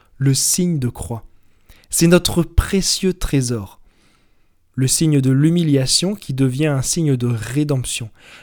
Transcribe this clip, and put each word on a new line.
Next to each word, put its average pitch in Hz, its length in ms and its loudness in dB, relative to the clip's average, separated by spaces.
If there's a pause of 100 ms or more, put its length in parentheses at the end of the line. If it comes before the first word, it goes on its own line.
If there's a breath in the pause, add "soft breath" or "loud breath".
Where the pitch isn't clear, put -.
(180 soft breath)
Le 135 160 2
signe 175 460 0
de 131 100 -2
croix. - 380 -10 (640 soft breath)
C'est 170 160 2
notre 175 340 4
précieux 185 720 0
trésor. 123 680 -4 (960)
Le 131 140 0
signe 151 340 2
de 131 80 2
l'humiliation 151 880 2
qui - 180 -10
devient 135 320 0
un 139 160 0
signe 147 340 0
de 123 120 -4
rédemption. 123 840 -4 (340 loud breath)